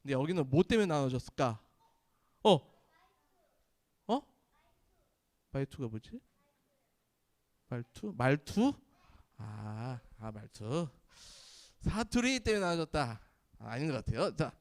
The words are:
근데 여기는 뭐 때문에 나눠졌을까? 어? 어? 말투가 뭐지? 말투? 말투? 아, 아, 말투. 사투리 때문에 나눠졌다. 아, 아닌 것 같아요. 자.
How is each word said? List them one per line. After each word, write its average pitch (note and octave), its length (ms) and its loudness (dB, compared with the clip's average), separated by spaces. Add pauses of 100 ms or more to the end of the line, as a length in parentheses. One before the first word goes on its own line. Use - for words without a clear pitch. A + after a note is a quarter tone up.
근데 C#3 120 -4
여기는 D3 360 2
뭐 C#3+ 140 6
때문에 A3 240 4
나눠졌을까? B2+ 720 0 (840)
어? - 160 8 (1500)
어? C4 140 0 (1300)
말투가 C#3 360 -6
뭐지? A2 320 -12 (1500)
말투? B2+ 500 -10
말투? D3+ 560 2 (640)
아, G#2+ 640 -10 (200)
아, A2 120 -12
말투. A2 560 -8 (960)
사투리 A#3+ 600 0
때문에 G#3 220 0
나눠졌다. D#3 560 -2 (400)
아, A2 120 -16
아닌 C3+ 160 -4
것 D3+ 60 -2 (120)
같아요. A#2 300 -2
자. D3+ 260 -2